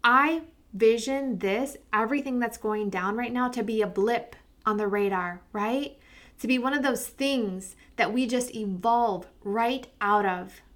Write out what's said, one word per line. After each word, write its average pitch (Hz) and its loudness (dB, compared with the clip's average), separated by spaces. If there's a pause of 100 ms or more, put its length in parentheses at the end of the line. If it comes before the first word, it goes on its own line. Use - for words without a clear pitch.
I 285 4 (280)
vision 226 2
this, 214 -2 (140)
everything 254 0
that's 233 -2
going 214 -2
down 190 -2
right 240 -4
now, 247 0
to 247 -4
be 220 0
a 202 2
blip 226 0 (320)
on 214 2
the 208 0
radar, 185 0 (100)
right? 233 -2 (400)
To - -8
be 254 2
one 269 0
of 269 0
those 254 0
things 226 -2 (200)
that 208 0
we 254 0
just 247 -2
evolve 214 0 (180)
right 233 -2 (120)
out 208 2
of. 180 -6 (140)